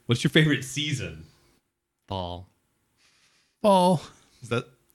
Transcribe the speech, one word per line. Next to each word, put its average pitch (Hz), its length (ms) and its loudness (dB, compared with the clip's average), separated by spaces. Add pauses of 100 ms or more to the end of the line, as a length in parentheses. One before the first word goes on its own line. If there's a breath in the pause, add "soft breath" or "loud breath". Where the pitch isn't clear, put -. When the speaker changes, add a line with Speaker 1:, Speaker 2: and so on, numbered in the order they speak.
Speaker 1:
what's 120 180 0
your 156 60 2
favorite 156 340 2
season? 101 600 -8 (840)
Speaker 2:
Fall. 90 400 -8 (1120)
Speaker 3:
Fall. 185 400 4 (400 loud breath)
Speaker 4:
Is 113 80 -14
that, 117 160 -2 (280)